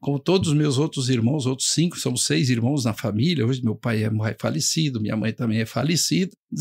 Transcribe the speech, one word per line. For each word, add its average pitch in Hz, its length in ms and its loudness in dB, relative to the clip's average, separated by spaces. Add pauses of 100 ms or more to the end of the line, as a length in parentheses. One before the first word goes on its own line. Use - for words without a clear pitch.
Como 143 180 -2
todos 175 320 2
os 147 40 2
meus 147 240 2
outros 143 300 -2
irmãos, 123 380 2
outros 131 240 -2
cinco, 170 280 0
são 127 180 -2
seis 147 340 0
irmãos 123 340 2
na 113 80 0
família, 117 540 0
hoje 127 160 0
meu 113 120 0
pai 110 300 -2
é, - 20 0
é 107 320 -2
falecido, 143 640 -2
minha 110 160 -2
mãe 110 160 -2
também 113 280 -2
é 113 60 0
falecida, 156 680 0 (280)